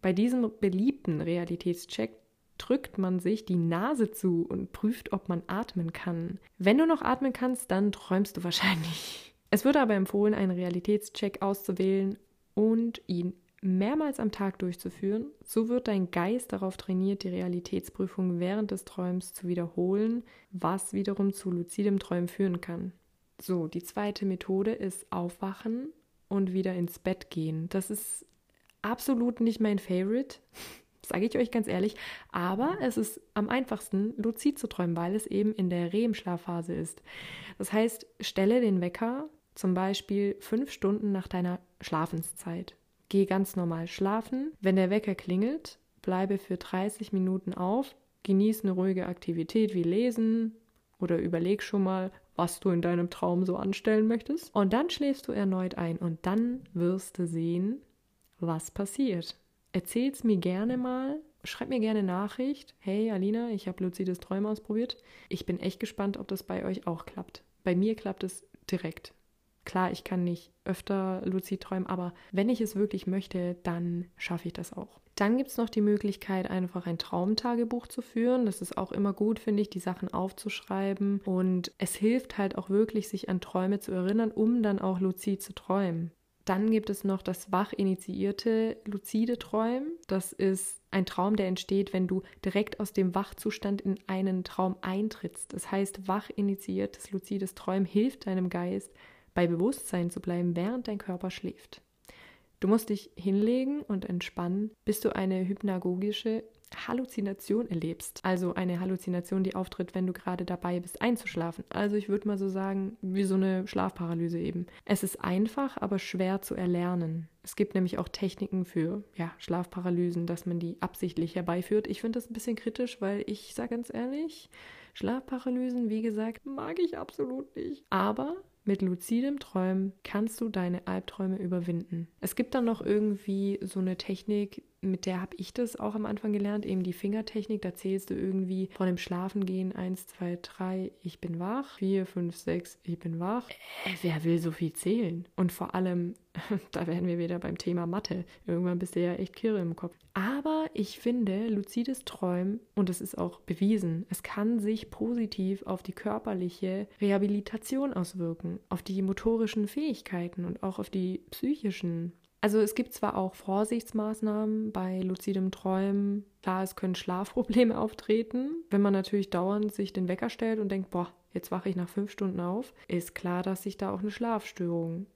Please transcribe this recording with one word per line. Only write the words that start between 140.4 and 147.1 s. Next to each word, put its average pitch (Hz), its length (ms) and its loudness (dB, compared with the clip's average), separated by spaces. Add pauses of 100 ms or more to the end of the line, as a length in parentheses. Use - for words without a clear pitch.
drei, 185 520 -6 (100)
ich - 180 -10
bin 170 180 -4
wach, 233 400 -4
vier, 190 280 2
fünf, 175 300 -4
sechs, - 460 -4
ich 170 160 -4
bin 165 220 -4
wach. 220 280 -2 (360)
Äh, 190 180 -4
wer 160 220 0
will 165 140 4
so 165 120 0
viel 160 220 -2
zählen? 180 640 -2
Und 185 160 2
vor - 220 -6
allem, 180 400 0 (200)
<laughs> - 380 -4
da 170 140 -2
wären 175 200 0
wir 175 120 0